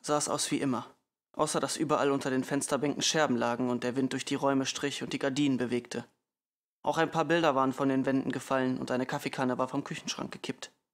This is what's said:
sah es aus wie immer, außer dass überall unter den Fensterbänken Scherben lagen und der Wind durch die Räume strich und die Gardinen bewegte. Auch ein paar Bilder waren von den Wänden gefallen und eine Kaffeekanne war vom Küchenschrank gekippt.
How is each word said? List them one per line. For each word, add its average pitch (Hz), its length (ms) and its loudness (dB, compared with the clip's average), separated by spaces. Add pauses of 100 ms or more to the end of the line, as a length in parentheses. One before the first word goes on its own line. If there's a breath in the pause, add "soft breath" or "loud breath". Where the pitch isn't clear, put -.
sah 147 160 2
es 147 120 0
aus - 220 -2
wie 147 100 0
immer, 127 260 0 (460)
außer 156 260 0
dass - 180 -2
überall 139 360 2
unter 139 180 0
den 131 140 0
Fensterbänken 143 580 -2
Scherben 139 340 4
lagen 120 320 0
und 123 140 -2
der 123 140 -2
Wind 131 160 0
durch 135 120 -4
die 139 120 -2
Räume 135 280 2
strich - 380 -4
und 127 100 -6
die 139 60 -2
Gardinen 139 400 2
bewegte. 120 480 -4 (760)
Auch 147 160 0
ein 165 120 2
paar 165 140 2
Bilder 160 300 4
waren 131 180 4
von 139 160 0
den 131 180 2
Wänden 135 240 0
gefallen 131 480 0
und 131 140 -6
eine 127 120 0
Kaffeekanne 131 540 -2
war 127 100 0
vom 143 140 -4
Küchenschrank - 480 -8
gekippt. - 420 -8 (220)